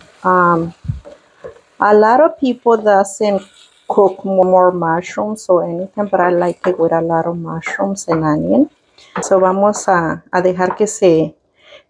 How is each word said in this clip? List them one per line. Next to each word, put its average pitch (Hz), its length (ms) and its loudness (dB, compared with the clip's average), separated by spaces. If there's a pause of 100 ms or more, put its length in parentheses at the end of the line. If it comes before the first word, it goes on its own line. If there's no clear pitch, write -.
(220)
Um, 170 500 0 (1080)
a 202 120 4
lot 214 280 4
of 330 180 2
people 247 380 0
doesn't 202 640 0 (460)
cook 190 360 2
more 185 480 4
mushrooms 180 760 -6
or 170 160 2
anything, 185 420 -8
but 190 140 -2
I 180 100 2
like 175 360 -2
it 180 120 -2
with 165 140 0
a 165 80 0
lot 165 260 -2
of 170 100 -6
mushrooms 170 720 -8
and 160 160 0
onion. 170 460 0 (520)
So 190 180 2
vamos 196 480 0
a, 170 420 -2
a 180 100 -2
dejar 180 360 -2
que 214 100 0
se, 165 500 0 (540)